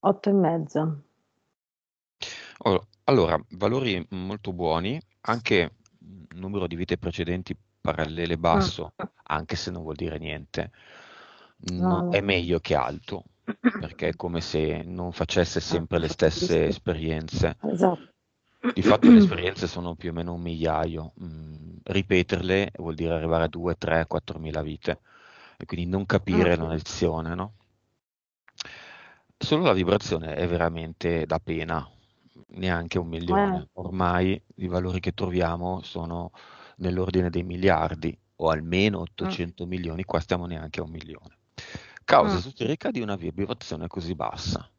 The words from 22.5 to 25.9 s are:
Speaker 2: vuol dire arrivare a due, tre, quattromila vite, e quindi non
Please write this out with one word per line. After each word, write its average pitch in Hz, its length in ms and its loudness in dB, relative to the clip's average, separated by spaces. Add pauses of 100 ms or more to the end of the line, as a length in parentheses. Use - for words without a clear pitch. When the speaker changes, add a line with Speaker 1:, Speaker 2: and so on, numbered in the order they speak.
Speaker 2:
vuol 82 180 -6
dire 82 200 0
arrivare 82 300 2
a 80 40 0
due, 85 280 -2
tre, 82 300 0
quattromila 80 560 -6
vite, 76 380 -6 (560)
e - 100 -12
quindi 87 200 -4
non 95 200 -2